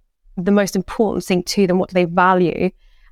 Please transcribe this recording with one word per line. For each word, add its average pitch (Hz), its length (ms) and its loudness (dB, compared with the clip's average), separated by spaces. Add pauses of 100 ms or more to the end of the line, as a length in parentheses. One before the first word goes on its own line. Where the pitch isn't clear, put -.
(360)
the 185 160 -2
most 202 240 0
important - 480 -2
thing 180 200 0
to 202 220 0
them? 180 120 0
What 180 100 -2
do 185 60 -12
they 180 100 2
value? 180 680 2 (420)